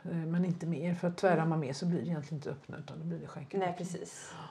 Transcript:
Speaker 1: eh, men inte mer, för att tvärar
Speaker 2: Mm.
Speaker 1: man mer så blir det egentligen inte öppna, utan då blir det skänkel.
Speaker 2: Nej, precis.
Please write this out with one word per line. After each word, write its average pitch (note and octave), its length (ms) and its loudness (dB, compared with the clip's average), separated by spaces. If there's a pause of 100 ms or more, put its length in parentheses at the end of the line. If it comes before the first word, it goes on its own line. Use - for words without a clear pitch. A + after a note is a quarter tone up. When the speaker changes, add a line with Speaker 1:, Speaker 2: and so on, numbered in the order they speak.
(100)
Speaker 1:
eh, E3+ 60 0
men E3 280 2
inte F3 220 0
mer, E3+ 280 2
för F3 140 2
att F3 80 0
tvärar F3+ 200 6
Speaker 2:
Mm. D#3+ 120 4
Speaker 1:
man D#3+ 120 4
mer C3+ 120 0
så D#3 140 -2
blir F3 140 4
det - 60 -2
egentligen D#3 320 -2
inte - 120 -6
öppna, - 280 -10
utan C#3+ 200 -10
då D#3+ 60 -6
blir E3+ 140 -4
det D3+ 80 -8
skänkel. D#3 340 -4
Speaker 2:
Nej, F3 180 2
precis. - 540 -8 (180)